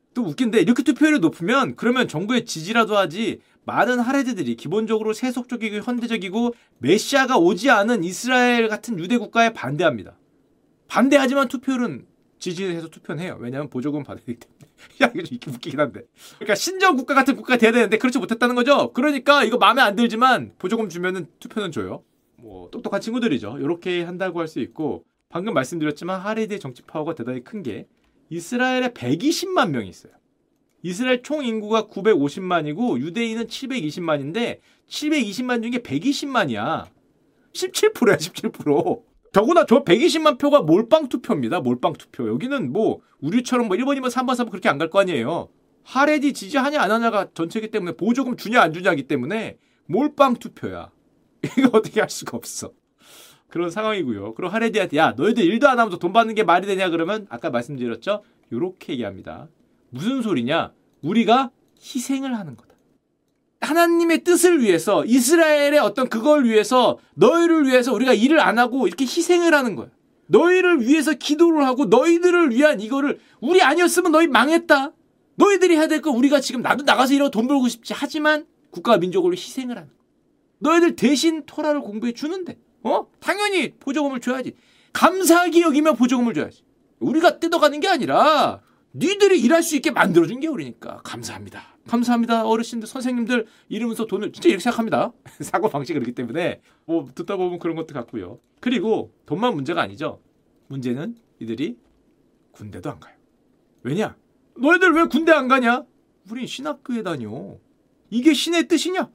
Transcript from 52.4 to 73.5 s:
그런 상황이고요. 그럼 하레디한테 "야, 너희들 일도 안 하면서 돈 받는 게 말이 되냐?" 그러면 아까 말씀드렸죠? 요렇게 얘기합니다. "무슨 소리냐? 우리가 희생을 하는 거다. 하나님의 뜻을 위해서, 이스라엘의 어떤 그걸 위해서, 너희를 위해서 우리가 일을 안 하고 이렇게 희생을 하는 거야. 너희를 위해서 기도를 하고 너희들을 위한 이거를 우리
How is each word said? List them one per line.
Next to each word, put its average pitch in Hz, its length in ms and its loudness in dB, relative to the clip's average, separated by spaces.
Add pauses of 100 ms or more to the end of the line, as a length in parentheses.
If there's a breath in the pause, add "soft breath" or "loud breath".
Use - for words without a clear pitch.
그런 170 220 -4
상황이고요. 156 640 -4
그럼 175 180 -8
하레디한테 202 440 -2
"야, 147 200 4
너희들 196 280 2
일도 226 240 4
안 254 100 2
하면서 202 200 0
돈 175 140 -2
받는 220 220 4
게 214 80 2
말이 180 240 2
되냐?" 190 240 -2
그러면 185 400 -2
아까 120 200 -8
말씀드렸죠? 123 720 -6 (300 soft breath)
요렇게 175 420 -6
얘기합니다. 101 540 -10 (420)
"무슨 226 300 -4
소리냐? 147 520 -2 (300)
우리가 226 480 2 (300)
희생을 269 560 -6
하는 156 200 -12
거다. - 180 -20 (880)
하나님의 339 640 2
뜻을 349 360 4
위해서, 180 440 2
이스라엘의 294 720 4
어떤 240 300 0
그걸 277 360 2
위해서, 220 540 2 (160 soft breath)
너희를 320 520 4
위해서 254 260 2
우리가 247 200 2
일을 269 280 4
안 220 180 2
하고 240 280 2
이렇게 180 180 -4
희생을 339 500 2
하는 254 220 0
거야. 113 120 -10 (380)
너희를 349 560 4
위해서 294 320 2
기도를 302 500 2
하고 254 220 2
너희들을 339 680 4
위한 277 260 4
이거를 269 380 -2 (220 soft breath)
우리 359 220 4